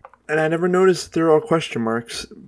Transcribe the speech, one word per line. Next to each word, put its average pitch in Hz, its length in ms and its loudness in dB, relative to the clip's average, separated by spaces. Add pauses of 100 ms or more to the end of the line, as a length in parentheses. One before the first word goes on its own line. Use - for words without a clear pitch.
(300)
And 151 100 0
I 156 100 2
never 170 180 0
noticed 185 460 2
they're 165 180 2
all 156 100 4
question 156 400 -2
marks, 113 460 -6 (200)